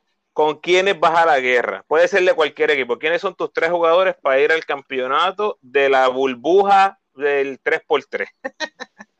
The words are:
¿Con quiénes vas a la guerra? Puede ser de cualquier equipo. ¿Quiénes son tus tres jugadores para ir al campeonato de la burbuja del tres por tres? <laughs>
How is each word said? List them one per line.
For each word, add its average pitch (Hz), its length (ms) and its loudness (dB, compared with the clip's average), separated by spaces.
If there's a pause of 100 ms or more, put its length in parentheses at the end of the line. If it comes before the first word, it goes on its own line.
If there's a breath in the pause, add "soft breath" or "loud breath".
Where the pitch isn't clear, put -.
(320)
¿Con 151 280 -2
quiénes 185 380 0
vas 165 200 2
a 165 80 4
la 139 140 2
guerra? 117 460 -2
Puede 175 220 2
ser 185 160 0
de 180 80 4
cualquier 156 380 -2
equipo. 120 280 -2
¿Quiénes 165 220 -2
son 190 140 -6
tus - 180 -8
tres 165 180 -4
jugadores 175 440 2
para 135 260 0
ir 151 100 2
al 165 140 -2
campeonato 151 960 -4
de 135 300 0
la 131 180 4
burbuja 170 880 2 (160)
del 139 460 -2
tres 156 260 -2
por 143 180 -2
tres? 101 240 -8 (140)
<laughs> - 640 -14 (140)